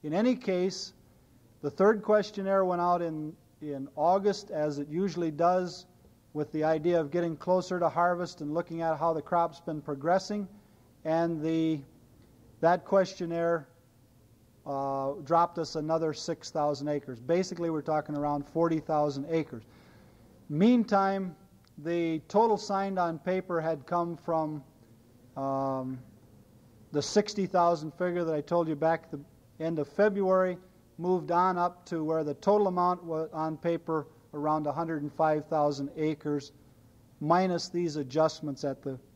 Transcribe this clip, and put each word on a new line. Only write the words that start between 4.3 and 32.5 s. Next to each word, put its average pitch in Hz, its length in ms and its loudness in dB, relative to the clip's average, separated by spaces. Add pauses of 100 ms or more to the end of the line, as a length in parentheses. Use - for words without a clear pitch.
as 151 300 -2
it 143 100 -6
usually 170 400 -2
does, 175 560 0 (480)
with 151 180 -4
the 156 120 -2
idea 160 360 2
of 143 120 -2
getting 170 260 -2
closer 180 420 0
to 170 80 2
harvest 175 540 0
and 151 140 -6
looking 165 260 -4
at 160 160 0
how 165 160 2
the 156 80 -2
crop's 170 380 0
been 156 220 -8
progressing, 185 680 -2 (580)
and 165 340 0
the, 160 400 0 (800)
that 175 260 4
questionnaire, 170 840 0 (960)
uh, 139 460 -4 (140)
dropped 170 340 2
us 160 160 -6
another 160 360 0
six - 380 -8
thousand 147 380 -2
acres. 139 320 -6
Basically, 170 500 -2
we're 151 140 -2
talking 151 340 -2
around 147 300 -2
forty 165 320 0
thousand 147 500 -2
acres. 151 320 -4 (880)
Meantime, 196 840 4 (480)
the 165 440 -2
total 220 300 4
signed 196 400 -2
on 170 220 0
paper 180 420 -2
had 156 240 -2
come 170 320 -2
from, 156 460 -2 (720)
um, 135 640 -4 (920)
the 147 100 0
sixty 208 440 0
thousand 170 480 2
figure 175 300 -2
that 160 100 0
I 147 80 0
told 170 260 2
you 160 80 -2
back 160 280 2
at - 80 -16
the - 520 -14
end 165 140 -2
of 147 100 -2
February, 185 680 2 (400)
moved 170 320 0
on 180 260 4
up 175 300 -2
to 160 180 -4
where 160 200 0
the 147 100 -2
total 202 340 4